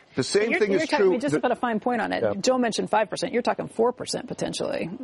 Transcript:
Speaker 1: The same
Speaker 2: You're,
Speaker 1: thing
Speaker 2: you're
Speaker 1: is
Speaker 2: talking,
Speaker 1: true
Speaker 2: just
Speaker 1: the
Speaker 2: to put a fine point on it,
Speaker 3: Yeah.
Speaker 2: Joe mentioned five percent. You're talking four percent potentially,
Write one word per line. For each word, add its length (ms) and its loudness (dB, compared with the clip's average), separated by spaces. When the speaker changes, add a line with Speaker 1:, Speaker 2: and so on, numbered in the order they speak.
Speaker 1:
The 80 0
same 280 2
Speaker 2:
You're, 100 2
Speaker 1:
thing 100 2
Speaker 2:
you're 120 2
Speaker 1:
is 60 -2
Speaker 2:
talking, 180 4
Speaker 1:
true 120 4
Speaker 2:
just 140 -2
Speaker 1:
the 60 2
Speaker 2:
to 40 -6
put 80 2
a 60 -2
fine 240 0
point 200 0
on 120 -2
it, 100 -2
Speaker 3:
Yeah. 160 2
Speaker 2:
Joe 180 2
mentioned 320 0
five 220 2
percent. 220 -6
You're 100 0
talking 240 -2
four 260 0
percent 360 -8
potentially, 600 -4